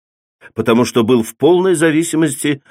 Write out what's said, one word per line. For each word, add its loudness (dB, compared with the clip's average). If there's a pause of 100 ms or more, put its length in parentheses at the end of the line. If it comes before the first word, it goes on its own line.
(540)
Потому 0
что 0
был 0
в -18
полной 2
зависимости -2